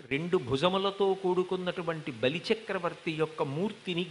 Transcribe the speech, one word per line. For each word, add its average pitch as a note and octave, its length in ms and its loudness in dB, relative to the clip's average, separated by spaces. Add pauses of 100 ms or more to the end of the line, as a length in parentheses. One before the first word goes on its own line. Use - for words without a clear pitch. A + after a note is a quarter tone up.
(100)
రెండు E3+ 260 2
భుజములతో F#3+ 800 4
కూడుకున్నటువంటి F3+ 960 -2
బలిచక్రవర్తి E3 1000 -2
యొక్క D#3 300 -2
మూర్తిని F3 680 -2